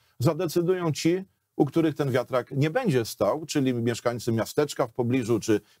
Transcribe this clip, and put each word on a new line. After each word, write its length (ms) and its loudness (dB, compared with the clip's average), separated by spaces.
Zadecydują 760 0
ci, 320 0
u 80 4
których 300 0
ten 160 -2
wiatrak 400 0
nie 200 0
będzie 340 0
stał, 420 -2
czyli 280 0
mieszkańcy 580 -2
miasteczka 540 -2
w 60 -10
pobliżu, 480 0
czy 200 2